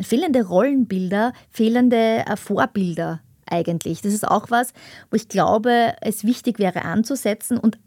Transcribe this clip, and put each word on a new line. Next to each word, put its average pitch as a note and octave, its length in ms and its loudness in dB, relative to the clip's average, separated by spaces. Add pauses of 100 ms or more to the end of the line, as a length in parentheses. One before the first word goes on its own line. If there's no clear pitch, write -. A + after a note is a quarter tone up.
Fehlende B3+ 460 0
Rollenbilder, G3 840 2 (200)
fehlende, A3+ 720 2
äh, G#3 100 -4
Vorbilder F#3 880 -2 (240)
eigentlich. E3+ 560 -4
Das G3+ 120 -2
ist G#3 140 -4
auch G3+ 220 0
was, A#3+ 240 0 (380)
wo - 40 -2
ich - 140 -2
glaube, A3 720 2
es - 240 -6
wichtig A#3+ 340 -2
wäre F3+ 240 0
anzusetzen. G#3+ 720 -2
Und A3+ 300 0